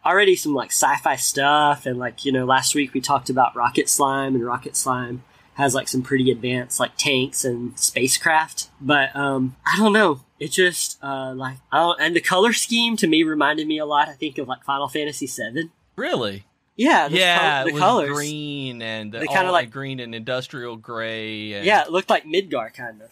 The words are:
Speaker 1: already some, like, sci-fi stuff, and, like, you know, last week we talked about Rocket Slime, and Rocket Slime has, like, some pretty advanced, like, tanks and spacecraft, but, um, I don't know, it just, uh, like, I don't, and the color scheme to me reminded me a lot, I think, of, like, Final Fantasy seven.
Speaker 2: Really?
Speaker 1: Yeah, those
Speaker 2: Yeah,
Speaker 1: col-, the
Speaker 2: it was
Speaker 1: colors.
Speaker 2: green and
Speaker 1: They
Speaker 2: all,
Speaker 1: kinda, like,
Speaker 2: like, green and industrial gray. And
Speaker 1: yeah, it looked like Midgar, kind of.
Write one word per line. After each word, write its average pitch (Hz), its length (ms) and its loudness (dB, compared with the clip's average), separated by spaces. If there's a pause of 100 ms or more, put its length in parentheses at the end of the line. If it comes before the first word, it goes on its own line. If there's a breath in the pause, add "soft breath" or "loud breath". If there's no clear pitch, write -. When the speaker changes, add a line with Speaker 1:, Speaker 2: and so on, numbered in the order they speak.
Speaker 1:
already 185 320 6
some, 151 200 -2
like, 117 160 -4
sci-fi 143 440 2
stuff, 143 720 2
and, 123 140 -4
like, 123 260 -8
you 139 60 0
know, 127 140 0
last 131 280 2
week 143 220 -2
we 131 60 -2
talked 135 280 0
about 127 260 2
Rocket 120 320 0
Slime, 139 460 0
and 120 100 0
Rocket 120 320 -6
Slime 123 480 -4 (300 soft breath)
has, 135 220 0
like, 131 120 -4
some 131 140 -2
pretty 127 300 2
advanced, 123 480 -2
like, 123 180 -2
tanks 135 480 0
and 120 320 -4
spacecraft, 156 920 0 (120)
but, 139 340 2
um, 135 400 0 (120)
I 180 100 2
don't 208 160 4
know, 180 280 4 (180)
it 147 80 -8
just, 180 560 0
uh, 135 320 -8
like, 131 220 -8 (140)
I 135 60 4
don't, 170 240 2
and 165 140 2
the 165 60 0
color 196 320 4
scheme 233 440 0
to - 100 0
me 160 140 6
reminded 151 460 0
me 156 100 -2
a 151 80 -4
lot, 147 240 2
I 147 40 -12
think, 147 260 -8
of, 131 80 -6
like, 127 160 -8
Final 139 260 -4
Fantasy 147 380 -6
seven. 127 440 -8 (240)
Speaker 2:
Really? 127 500 -4 (320)
Speaker 1:
Yeah, 214 300 4
those 165 120 0
Speaker 2:
Yeah, 175 200 4
Speaker 1:
col-, 151 240 2
the 165 60 -2
Speaker 2:
it 147 60 -2
was 151 40 -2
Speaker 1:
colors. 185 300 4
Speaker 2:
green 143 720 -6
and 110 320 -8
Speaker 1:
They 117 60 -10
Speaker 2:
all, 151 140 -4
Speaker 1:
kinda, 185 160 2
like, 170 180 2
Speaker 2:
like, 107 40 -20
green 135 300 -8
and 117 120 -12
industrial 120 640 -8
gray. 110 800 -8
And 101 120 -6
Speaker 1:
yeah, 190 180 4
it - 100 -10
looked 190 160 0
like 190 160 0
Midgar, 156 480 -4
kind 113 280 -14
of. 113 100 -20